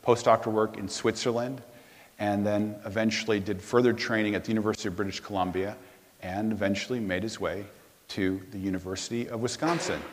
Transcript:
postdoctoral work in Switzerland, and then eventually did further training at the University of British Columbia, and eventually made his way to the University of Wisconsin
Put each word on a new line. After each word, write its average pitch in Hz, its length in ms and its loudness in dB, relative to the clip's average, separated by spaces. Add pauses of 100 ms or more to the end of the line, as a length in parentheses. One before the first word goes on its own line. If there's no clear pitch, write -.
postdoctoral 113 460 6
work 107 260 2
in 98 100 -8
Switzerland, 120 720 -2 (580)
and 104 260 2
then 104 300 0 (100)
eventually 110 540 2
did 95 200 -2
further 123 340 6
training 107 420 0
at 92 80 -2
the - 80 -6
University 107 380 0
of 92 60 -4
British 98 240 -4
Columbia, 92 560 -2 (460)
and 101 300 -2
eventually 101 480 0
made 95 240 0
his 110 160 -6
way 95 260 -2 (440)
to 95 300 0 (120)
the 101 80 -10
University 95 680 -4
of 113 140 -6
Wisconsin 127 580 -2 (120)